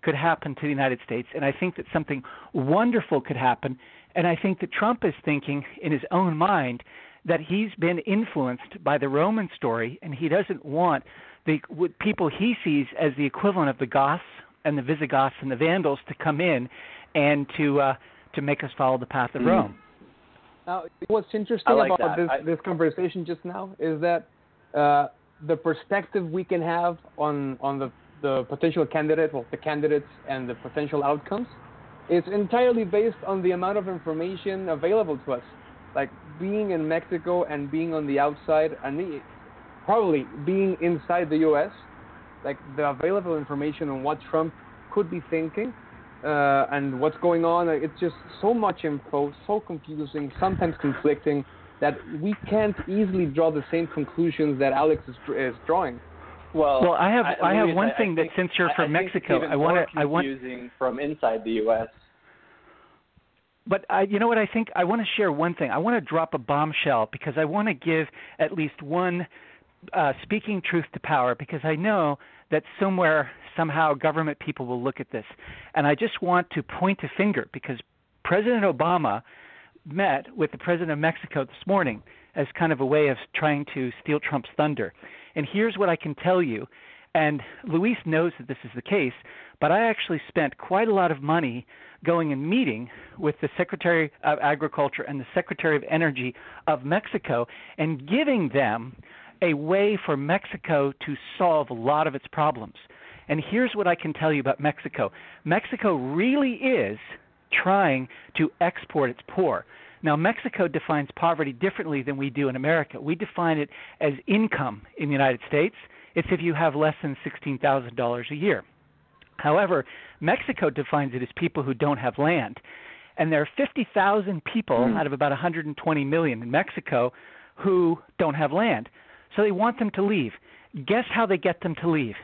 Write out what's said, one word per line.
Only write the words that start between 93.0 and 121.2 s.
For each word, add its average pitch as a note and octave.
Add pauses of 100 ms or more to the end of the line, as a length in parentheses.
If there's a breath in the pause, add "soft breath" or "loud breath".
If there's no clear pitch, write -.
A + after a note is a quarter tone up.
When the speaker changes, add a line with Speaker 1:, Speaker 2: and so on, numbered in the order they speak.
Speaker 1:
with D3+
the D3
Secretary E3+ (100)
of D3
Agriculture D3
and C#3+
the B2+
Secretary D#3+
of -
Energy C3+ (320 loud breath)
of D3
Mexico C#3+ (320 loud breath)
and D#3
giving A#3
them A#2+ (480 loud breath)
a E3+
way F#3+
for D3+
Mexico C#3+ (140)
to D3 (240)
solve D#3
a B2+
lot C#3+
of C#3
its C3+
problems. B2+ (540 loud breath)
And D3+
here's A#3
what G#3
I F3
can D#3+
tell D#3
you C#3+
about C3
Mexico. C#3+ (340 loud breath)
Mexico F#3+
really A#3
is F3 (520)
trying E3+ (280 loud breath)
to - (100)
export D#3
its -
poor. C#3 (380 loud breath)
Now, D3+
Mexico F#3+
defines D3+
poverty D#3+
differently D3
than C#3
we C#3
do C#3
in B2+
America. D3
We D3+
define E3
it D3 (320 loud breath)
as D3+ (140)
income F#3+ (160)
in D3
the D3
United C3+
States. D#3+ (400 loud breath)
It's E3
if F3
you E3
have D3+
less D3+
than C#3+
sixteen C#3+
thousand C3
dollars A#2+
a D3
year. D3+ (720)
However, E3 (360 loud breath)
Mexico F3+
defines C#3+
it B2